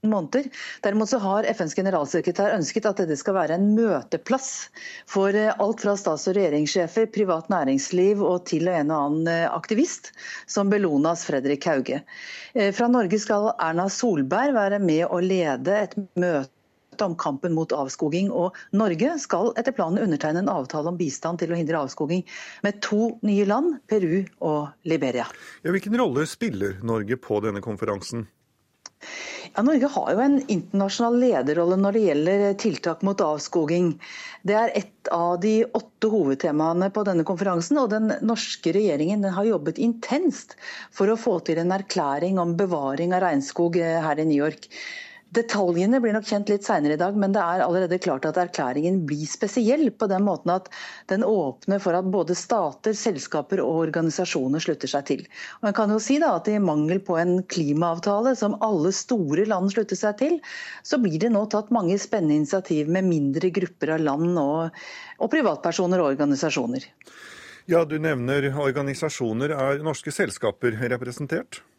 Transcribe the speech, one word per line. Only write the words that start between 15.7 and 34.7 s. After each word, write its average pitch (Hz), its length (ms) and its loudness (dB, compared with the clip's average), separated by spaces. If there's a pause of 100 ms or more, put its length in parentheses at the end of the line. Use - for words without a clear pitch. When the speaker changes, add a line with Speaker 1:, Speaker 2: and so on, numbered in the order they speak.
Speaker 1:
et 202 220 -2 (180)
møte 165 380 0 (500)
om 175 140 -2
kampen 151 360 -2
mot 156 220 0
avskoging, 151 560 -2
og 180 240 -2 (180)
Norge 214 460 0
skal 202 380 0
etter 240 180 0
planen 185 320 0
undertegne 160 380 0
en 196 100 0
avtale 151 380 -4
om 180 40 -6
bistand 165 440 -4
til 170 100 -2
å 170 80 -2
hindre 160 240 -2
avskoging 156 400 -2 (400)
med 202 180 -4
to 220 460 0
nye 202 180 4
land, 262 440 0
Peru 190 360 2 (160)
og 151 300 -2 (140)
Liberia. 131 420 0 (380)
Speaker 2:
Ja, 170 80 0
hvilken 202 260 0
rolle 160 320 2
spiller 101 540 -4
Norge 113 320 -2
på 104 260 -2
denne 101 180 -4
konferansen? 104 680 -6 (1300)
Speaker 1:
Ja, 202 80 0
Norge 277 300 4
har - 200 -2
jo 196 80 2
en 277 200 4 (120)
internasjonal 196 680 0
lederrolle 170 560 2
når 196 160 2
det 220 140 2
gjelder 190 540 2
tiltak 170 440 -2
mot 196 160 0
avskoging. 165 800 0 (420)
Det 202 140 2
er 226 180 2